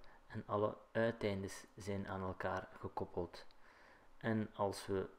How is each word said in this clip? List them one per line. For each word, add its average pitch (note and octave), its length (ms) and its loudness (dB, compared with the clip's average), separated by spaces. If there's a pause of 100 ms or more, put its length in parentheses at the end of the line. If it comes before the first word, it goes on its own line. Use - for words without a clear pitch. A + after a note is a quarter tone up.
(280)
en A2 180 -6
alle G#2+ 320 4 (140)
uiteindes G#2+ 760 2 (100)
zijn G2 320 -2
aan F#2+ 140 -2
elkaar F#2 480 0 (100)
gekoppeld. - 680 -4 (720)
En A2 360 2
als G2 320 2
we F#2+ 340 2